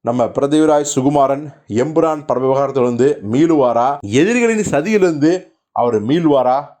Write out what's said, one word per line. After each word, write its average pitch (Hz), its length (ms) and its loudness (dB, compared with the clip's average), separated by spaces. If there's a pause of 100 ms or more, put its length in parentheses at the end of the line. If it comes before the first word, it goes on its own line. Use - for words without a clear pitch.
நம்ம 120 240 -2
பிருத்திவிராஜ் 147 680 2
சுகுமாரன் 139 520 0 (220)
எம்புரான் 151 580 -2
பட 123 140 -2
விவகாரத்துல 135 420 0
வந்து 123 380 0 (100)
மீளுவாரா, 135 720 2
எதிரிகளின் 214 680 0
சதியிலிருந்து 180 760 0 (260)
அவர் 117 320 -2
மீள்வாரா 139 600 0 (160)